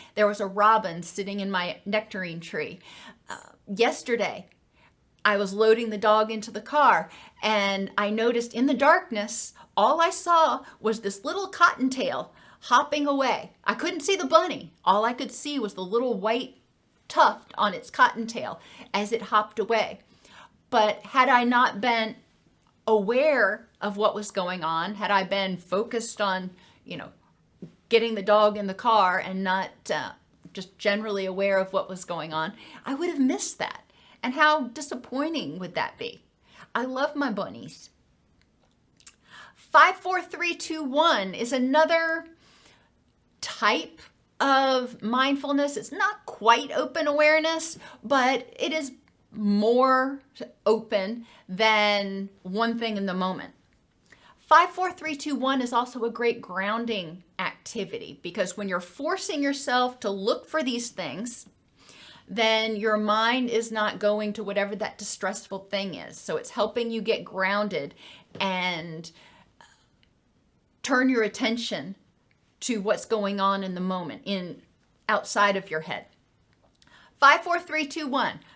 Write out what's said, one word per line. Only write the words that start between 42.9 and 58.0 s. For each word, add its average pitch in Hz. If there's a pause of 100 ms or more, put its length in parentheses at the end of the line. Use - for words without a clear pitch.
type - (400)
of 262
mindfulness. 277
It's -
not 415
quite 285
open 311
awareness, 311 (240)
but 254 (120)
it 320
is 285 (380)
more 247 (440)
open 220 (220)
than 202 (120)
one 226
thing 226
in 196
the 185
moment. 185 (880)
Five, 339
four, 370
three, 302
two, 285
one 262
is 247
also 247
a 233
great 233
grounding 190 (140)
activity, -